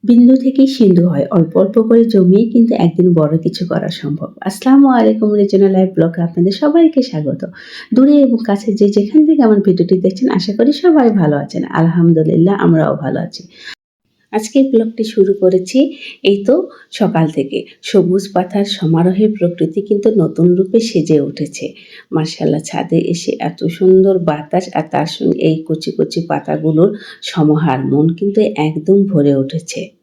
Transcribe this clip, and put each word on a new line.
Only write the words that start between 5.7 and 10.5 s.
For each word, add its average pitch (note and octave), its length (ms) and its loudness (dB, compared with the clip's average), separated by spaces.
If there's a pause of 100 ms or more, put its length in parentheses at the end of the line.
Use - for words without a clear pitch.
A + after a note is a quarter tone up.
লাইফ F#3 220 2
ব্লগে E3+ 280 0
আপনাদের E3+ 300 0
সবাইকে D4+ 500 2
স্বাগত। D3 400 -6 (520)
দূরে C4+ 220 4
এবং B3+ 300 2
কাছে G3+ 260 -2
যে G#3 160 2
যেখান G#3+ 380 2
থেকে D4 160 2
আমার G#3+ 180 4
ভিডিওটি F3+ 400 2
দেখছেন, F#3+ 280 -2
আশা G3 240 -2